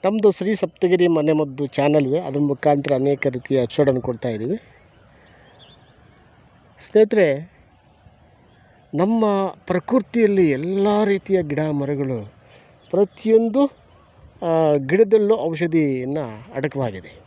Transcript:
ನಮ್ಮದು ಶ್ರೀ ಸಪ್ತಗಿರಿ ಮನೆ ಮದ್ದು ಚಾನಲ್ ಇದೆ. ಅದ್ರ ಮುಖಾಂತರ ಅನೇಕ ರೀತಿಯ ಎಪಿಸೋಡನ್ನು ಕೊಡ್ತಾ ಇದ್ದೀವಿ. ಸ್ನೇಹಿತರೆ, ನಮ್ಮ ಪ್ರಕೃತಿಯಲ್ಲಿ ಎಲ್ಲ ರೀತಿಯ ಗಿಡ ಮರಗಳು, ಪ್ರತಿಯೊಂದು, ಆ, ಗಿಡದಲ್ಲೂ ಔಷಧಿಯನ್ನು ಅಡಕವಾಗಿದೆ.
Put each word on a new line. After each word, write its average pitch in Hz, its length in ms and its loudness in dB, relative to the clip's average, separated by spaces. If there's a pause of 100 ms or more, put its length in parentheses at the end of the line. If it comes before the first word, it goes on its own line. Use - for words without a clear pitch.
ನಮ್ಮದು 208 280 2
ಶ್ರೀ 196 240 -2
ಸಪ್ತಗಿರಿ 180 520 0
ಮನೆ 160 260 2
ಮದ್ದು 143 320 -2
ಚಾನಲ್ 147 420 0
ಇದೆ. 143 120 -2
ಅದ್ರ 143 200 -6
ಮುಖಾಂತರ 143 540 0
ಅನೇಕ 139 340 0
ರೀತಿಯ 127 300 -4
ಎಪಿಸೋಡನ್ನು 127 440 0
ಕೊಡ್ತಾ 120 280 -6
ಇದ್ದೀವಿ. 117 280 -6 (2250)
ಸ್ನೇಹಿತರೆ, 180 640 2 (1400)
ನಮ್ಮ 220 300 0 (220)
ಪ್ರಕೃತಿಯಲ್ಲಿ 196 1000 0
ಎಲ್ಲ 196 540 0
ರೀತಿಯ 190 400 0
ಗಿಡ 147 160 -4
ಮರಗಳು, 139 760 -4 (560)
ಪ್ರತಿಯೊಂದು, 220 760 2 (800)
ಆ, 160 320 2
ಗಿಡದಲ್ಲೂ 202 600 4
ಔಷಧಿಯನ್ನು 143 1120 -4
ಅಡಕವಾಗಿದೆ. 131 580 -6 (160)